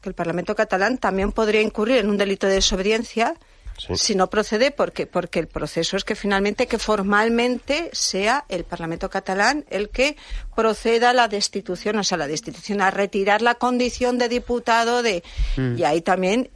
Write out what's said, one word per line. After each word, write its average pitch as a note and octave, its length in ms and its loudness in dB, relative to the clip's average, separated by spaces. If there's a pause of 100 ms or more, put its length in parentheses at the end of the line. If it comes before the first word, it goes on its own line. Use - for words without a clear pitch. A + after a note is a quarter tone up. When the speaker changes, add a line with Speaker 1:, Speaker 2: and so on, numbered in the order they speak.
Speaker 1:
que - 80 -12
el F#3 80 -8
Parlamento F3 400 -4
catalán G#3+ 420 0
también F#3+ 320 0
podría G#3+ 300 2
incurrir A3 380 2
en G#3 120 2
un G3+ 60 2
delito G3 320 0
de G3 60 4
desobediencia A3 800 0 (440)
Speaker 2:
Sí. - 160 -6
Speaker 1:
si - 200 0
no F#2+ 160 2
procede, G#3+ 400 0
porque, F#3 360 -2
porque F3 320 -4
el D#3+ 100 -2
proceso E3 500 -4
es F#3+ 60 -6
que G#3+ 100 -4
finalmente, G3+ 520 0
que A#3 120 -2
formalmente A#3 1120 0
sea A3 560 -2
el F3 160 -6
Parlamento E3+ 460 -8
catalán G3+ 580 0
el G3+ 220 -4
que C#4+ 260 0 (380)
proceda A3+ 560 2
a - 20 6
la B3 160 4
destitución, G3+ 720 -4
o G3+ 40 0
sea, F#3 140 -2
la D#3 100 -2
destitución, D#3 540 -6
a F#3+ 100 4
retirar G3+ 520 2
la A#3+ 140 4
condición B3 600 0
de A#3+ 140 0
diputado A#3+ 720 2
de, G3+ 200 0 (360)
Speaker 3:
Mm. B2+ 200 0
Speaker 1:
y E3+ 60 0
ahí D#3 160 2
también F#3+ 560 2